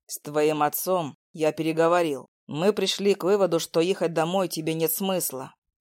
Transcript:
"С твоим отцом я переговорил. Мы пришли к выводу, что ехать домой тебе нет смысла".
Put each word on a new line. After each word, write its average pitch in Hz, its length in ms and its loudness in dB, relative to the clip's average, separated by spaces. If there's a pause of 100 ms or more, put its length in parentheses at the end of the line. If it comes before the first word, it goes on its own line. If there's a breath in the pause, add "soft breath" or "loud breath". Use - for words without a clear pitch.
"С - 120 -12
твоим 151 440 2
отцом 151 540 -2 (160)
я 156 200 0
переговорил. 160 760 2 (180)
Мы 175 260 0
пришли 196 420 0
к 160 100 -8
выводу, 185 340 2
что - 220 -2
ехать 175 320 0
домой 170 360 0
тебе 160 260 -4
нет 160 180 0
смысла". 170 640 -4 (260)